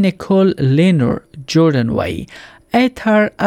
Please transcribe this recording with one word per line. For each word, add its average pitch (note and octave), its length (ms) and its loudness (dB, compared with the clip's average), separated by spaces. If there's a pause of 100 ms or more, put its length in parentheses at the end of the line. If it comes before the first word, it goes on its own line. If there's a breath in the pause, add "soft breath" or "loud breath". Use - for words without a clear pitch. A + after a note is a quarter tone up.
نیکول F#3+ 440 0 (280)
لینور D#3+ 440 0 (300)
جورډن C#3+ 460 2
وایي، - 260 -6 (560 loud breath)
ایټر A3+ 420 0 (240)